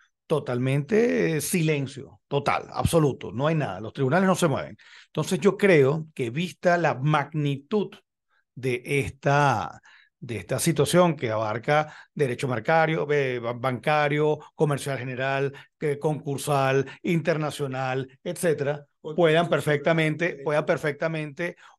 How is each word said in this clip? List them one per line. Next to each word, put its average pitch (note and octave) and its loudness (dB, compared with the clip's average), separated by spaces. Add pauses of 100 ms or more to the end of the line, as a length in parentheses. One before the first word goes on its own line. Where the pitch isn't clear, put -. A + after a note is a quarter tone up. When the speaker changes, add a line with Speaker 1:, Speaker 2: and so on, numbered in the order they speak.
(280)
Speaker 1:
totalmente, D#3 0
eh, C#3+ -2
silencio, D3+ -2
total, C#3 0
absoluto, B2+ 0
no B2+ -2
hay E3 0
nada, G#2 -4
los G#2+ -12
tribunales D#3 2
no F#3 4
se E3+ 0
mueven. E2+ -4 (280)
Entonces D#3 -4
yo E3 4
creo D#3 4
que A#2+ -4
vista F3 0
la D3+ 2
magnitud D3 -2 (600)
de A#2+ -2
esta, C#3 0 (380)
de D3 -10
esta A#2 -4
situación E3 4
que A#2+ -4
abarca A2+ 0 (180)
derecho B2+ -2
marcario, D#3 0
eh, C3 0
ba-, A#2 -6
bancario, D3 0 (140)
comercial C#3 -2
general, C3+ -4 (260)
eh, C#3+ -2
concursal, C#3 0 (180)
internacional, C#3 -2 (120)
etcétera, D3+ -2 (140)
Speaker 2:
Constitucional, D#3 -12
Speaker 1:
puedan E3 4
perfectamente, D#3+ 2
Speaker 2:
derecho. C#3 -4
Speaker 1:
pueda D#3 0
perfectamente D#3+ -4 (240)